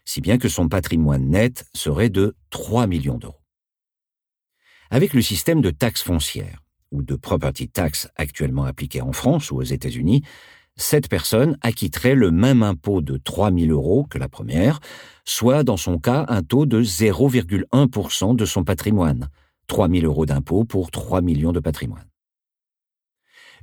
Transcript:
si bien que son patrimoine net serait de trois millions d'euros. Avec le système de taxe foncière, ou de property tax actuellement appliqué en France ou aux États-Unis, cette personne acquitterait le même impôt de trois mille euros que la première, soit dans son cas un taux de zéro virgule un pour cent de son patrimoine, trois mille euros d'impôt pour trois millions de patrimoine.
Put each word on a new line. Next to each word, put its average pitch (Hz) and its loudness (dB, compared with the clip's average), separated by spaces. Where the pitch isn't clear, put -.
si - -8
bien 104 2
que 123 0
son 85 0
patrimoine 73 0
net 113 0
serait 90 0
de 98 0
trois 110 -2
millions 71 -2
d'euros. - -16
Avec 143 2
le 120 6
système 160 0
de 95 2
taxe 110 -2
foncière, - -4
ou 71 -4
de 67 -6
property 67 -4
tax - -4
actuellement 69 -4
appliqué 65 -8
en 64 -6
France 147 0
ou - -6
aux 64 -4
États-Unis, 123 0
cette - 0
personne 113 0
acquitterait 117 0
le 107 4
même 117 4
impôt 98 0
de 67 -4
trois 101 -2
mille 85 2
euros 80 2
que - -10
la 67 -4
première, 113 0
soit 131 2
dans 120 2
son 87 -2
cas 127 0
un 101 0
taux 131 2
de 113 2
zéro 110 2
virgule 101 0
un 135 6
pour 104 -4
cent 101 0
de 120 2
son 92 -2
patrimoine, 82 0
trois 101 2
mille 85 2
euros 78 0
d'impôt 71 0
pour 95 -4
trois - -2
millions 82 0
de 87 -2
patrimoine. - -6